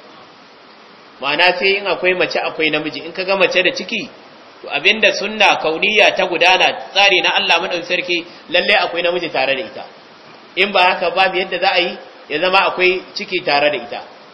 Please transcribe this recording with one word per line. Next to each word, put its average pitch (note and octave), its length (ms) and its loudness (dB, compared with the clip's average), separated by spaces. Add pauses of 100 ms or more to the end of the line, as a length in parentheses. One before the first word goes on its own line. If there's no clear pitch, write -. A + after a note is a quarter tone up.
(1200)
ma'ana D#3 380 2
sai G3 200 2
in G3+ 80 -8
akwai F3+ 280 0
mace F#3 240 -2
akwai D#3+ 320 -2
namiji D3+ 340 -4
in E3 80 -12
ka F#3 120 -6
ga F#3+ 120 -2
mace F3 260 2
da F3 100 2
ciki G3+ 360 -8 (540)
to - 80 -14
abinda F#3+ 420 0
sunna G3+ 440 2
kauniya E3 600 2
ta F#3 100 0
gudana E3+ 460 2 (220)
tsari F#3+ 260 4
na E3+ 160 0
Allah F#3 240 2
madaukakin F3+ 260 -6
sarki F3 380 -4 (240)
lalle F#3+ 300 2
akwai F3 240 -2
namiji E3+ 280 -2
tare C3+ 240 0
da B2+ 80 -6
ita G#2+ 220 -12 (680)
in G3 180 0
ba F#3+ 100 4
haka F#3 280 2
babu F#3 260 2
yadda F#3 220 -4
za F#3 140 0
a F3+ 80 0
yi F3+ 180 -4 (300)
ya D3 120 -4
zama F#3 180 2 (140)
akwai F3+ 300 0 (120)
ciki F#3 300 -6
tare D3 260 2
da - 60 -2
ita A2+ 240 -10 (340)